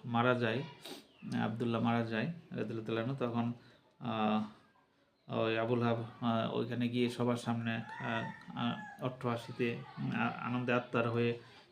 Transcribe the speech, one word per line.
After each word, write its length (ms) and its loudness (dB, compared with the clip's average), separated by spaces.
মারা 300 4
যায়, 280 0
আহ, 760 -8
আবদুল্লাহ 400 0
মারা 240 4
যায় 200 0
রাদিয়াল্লাহু 580 -6
তাআলা 180 0
আনহু, 180 -2
তখন, 340 0
আহ, 440 2
ওই 320 2
আবুল 240 2
হাব, 200 2
আহ, 340 2
ওইখানে 320 0
গিয়ে 220 2
সবার 280 2
সামনে, 380 -2
আহ, 560 -4
আহ, 460 -4
অট্টহাসিতে, 760 -2
উম, 140 -2
আ-, 300 0
আনন্দে 320 0
আত্মার 360 2
হয়ে 300 2